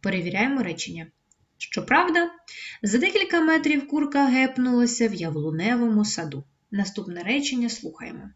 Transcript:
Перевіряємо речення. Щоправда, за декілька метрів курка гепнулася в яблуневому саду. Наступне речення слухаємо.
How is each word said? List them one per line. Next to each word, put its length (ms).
Перевіряємо 600
речення. 440
Щоправда, 720
за 160
декілька 420
метрів 480
курка 380
гепнулася 840
в 60
яблуневому 920
саду. 400
Наступне 520
речення 460
слухаємо. 680